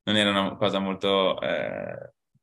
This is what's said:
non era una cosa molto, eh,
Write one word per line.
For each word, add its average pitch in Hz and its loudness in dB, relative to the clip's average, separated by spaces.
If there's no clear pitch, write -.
non 104 0
era 104 4
una 98 0
cosa 98 0
molto, 95 0
eh, 50 -4